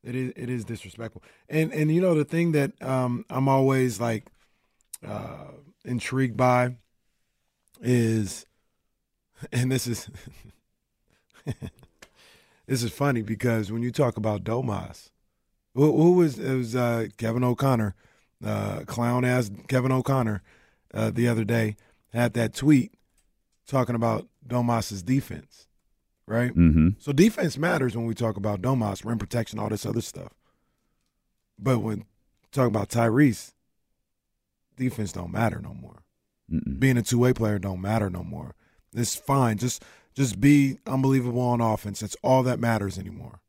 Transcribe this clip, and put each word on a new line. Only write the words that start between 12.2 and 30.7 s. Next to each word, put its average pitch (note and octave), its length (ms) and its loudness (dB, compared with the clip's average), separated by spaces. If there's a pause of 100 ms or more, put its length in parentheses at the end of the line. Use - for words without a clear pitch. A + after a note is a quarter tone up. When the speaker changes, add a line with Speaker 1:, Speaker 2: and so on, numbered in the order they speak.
Speaker 1:
this A#2+ 160 -2
is A#2 80 -2
funny C3+ 300 -2
because A2 500 -2
when A#2 120 -4
you B2 100 -4
talk B2+ 240 0
about G#2 260 -2
Domas, A2 680 -6 (640)
who, C#3+ 200 6
who E3 200 8
was, E3 240 4
it C3+ 160 -2
was, B2 200 -2
uh, A#2 340 0 (100)
Kevin A#2 260 -2
O'Connor, A#2+ 500 2 (480)
uh, G#2 440 -4
clown-ass B2 640 0 (180)
Kevin C3 240 2
O'Connor, B2 500 0 (520)
uh, A2 160 -2
the A#2 180 0
other A2+ 160 0
day A2 320 0 (380)
had A#2+ 180 0
that A2+ 220 -2
tweet C#3+ 400 4 (720)
talking B2 280 -2
about A2+ 320 -2 (220)
Domas's A#2 540 -2
defense, B2 680 -4 (580)
right? A#2+ 240 -2
Speaker 2:
Mm-hmm. D#2+ 480 6
Speaker 1:
So C#3+ 140 -6
defense D#3 460 2
matters C#3+ 380 -2
when A#2 100 -4
we A2+ 80 -4
talk A2 220 -2
about G2+ 260 -4
Domas, A#2 420 -2
rim A2+ 140 -4
protection, G#2+ 400 -4
all G#2 100 -6
this G#2+ 160 -6
other G#2+ 160 -2
stuff. - 320 -12 (1300)